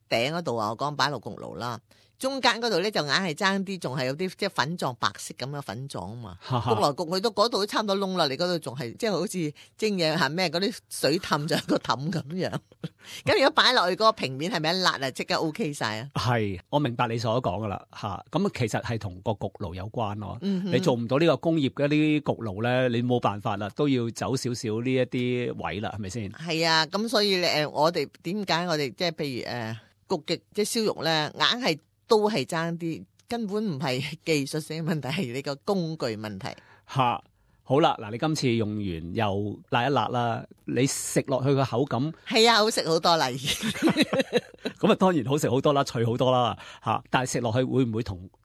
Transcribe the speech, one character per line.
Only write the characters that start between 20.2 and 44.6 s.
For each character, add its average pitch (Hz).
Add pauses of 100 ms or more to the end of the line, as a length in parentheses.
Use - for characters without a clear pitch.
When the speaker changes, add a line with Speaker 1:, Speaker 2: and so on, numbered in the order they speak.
Speaker 1:
嗯 185
哼。 180
Speaker 2:
你 165
做 151
唔 117
到 127
呢 156
個 139
工 165
業 135
嘅 143
一 151
啲 135
焗 117
爐 98
咧， 127 (120)
你 -
冇 123
辦 104
法 107
啦， 104
都 151
要 120
走 110
少 123
少 117 (140)
呢 131
一 131
啲 123 (100)
位 82
啦， 107
係 -
咪 98
先？ 101
Speaker 1:
係 165
啊， 160
噉 190
所 220
以 196
咧， 175 (160)
呃， -
我 147
哋 165 (180)
點 196
解 170
我 165
哋 139
即 185
係 170
譬 143
如， -
呃， 117 (260)
焗 175
極 170 (100)
即 208
係 -
燒 226
肉 -
咧， 151
硬 147 (160)
係 165 (280)
都 214
係 175
爭 165
啲， 165 (240)
根 233
本 208
唔 165
係 131 (240)
技 151
術 151
性 156
問 156
題， 127
係 135
你 135
個 143 (100)
工 165
具 147 (100)
問 107
題。 117 (440)
Speaker 2:
嚇， 120 (400)
好 135
啦， 156
嗱， 104
你 120
今 156
次 143
用 113 (100)
完 85
又 104
辣 123
一 143
辣 117
啦， 120 (220)
你 131
食 -
落 131
去 139
個 135
口 120
感 143 (140)
Speaker 1:
係 233
啊， 226
好 214
食 214
好 165
多 170
啦， 135
已 123
經。 135 (640)
<laughs> -